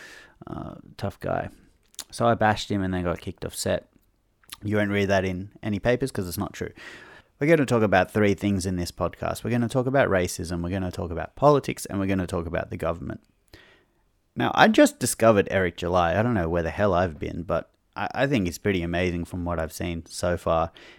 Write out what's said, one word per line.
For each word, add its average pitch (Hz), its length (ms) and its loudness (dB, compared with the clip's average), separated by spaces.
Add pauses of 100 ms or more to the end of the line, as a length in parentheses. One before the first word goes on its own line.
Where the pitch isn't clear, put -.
(460)
uh, - 300 -12 (220)
tough 101 240 -6
guy." 50 260 -2 (640)
So 117 160 0
I 117 60 6
bashed 107 360 2
him 101 140 0
and 95 100 -2
then 90 120 -2
got 85 160 -2
kicked - 240 -12
off - 100 -10
set. - 320 -2 (760)
You 107 140 -2
won't 104 160 2
read 101 160 2
that 95 160 4
in 92 280 -4 (120)
any 104 160 -2
papers 123 320 0
'cause 95 160 -4
it's 87 100 -8
not 98 140 -4
true. - 220 -10 (640)
We're 143 80 0
gonna 156 180 6
talk 113 180 4
about 92 280 4
three 104 220 4
things 98 320 0
in 92 100 -2
this 87 160 -4
podcast. 82 540 -4
We're 110 60 -2
gonna 120 180 0
talk 127 160 0
about 131 240 2
racism, 90 520 -2
we're 87 100 -4
gonna 95 200 -4
talk 90 180 -8
about 82 280 -8
politics, - 480 2
and - 120 -6
we're 98 80 0
gonna 95 220 0
talk 85 180 -4
about 82 240 -6
the - 60 -8
government. 82 460 -6 (1120)
Now, 120 180 -2
I 190 140 8
just 277 320 6
discovered 110 500 4
Eric 92 280 0
July. 87 420 2
I - 20 2
don't 120 120 2
know 85 160 0
where 85 140 0
the 82 60 -2
hell 98 240 0
I've 85 240 0
been, 80 260 -8
but - 280 -4 (240)
I, 101 180 -6
I 131 140 -2
think 127 180 0
he's 85 120 -4
pretty 95 240 -2
amazing 87 420 -2
from 87 220 -8
what 87 120 -2
I've 80 140 -4
seen 85 340 -6
so 87 300 -2
far, 82 380 0 (260)